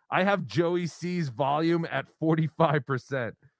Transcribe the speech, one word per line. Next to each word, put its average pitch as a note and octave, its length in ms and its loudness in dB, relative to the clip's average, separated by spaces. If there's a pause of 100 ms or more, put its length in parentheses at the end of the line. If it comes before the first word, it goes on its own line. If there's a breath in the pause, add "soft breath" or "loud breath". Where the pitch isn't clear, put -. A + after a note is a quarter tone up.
(100)
I E3+ 120 2
have G3 240 0
Joey E3+ 400 0
C's F3 420 -4
volume D3+ 640 0
at C3+ 180 -4
forty-five D#3+ 760 2
percent. B2+ 480 -4 (260)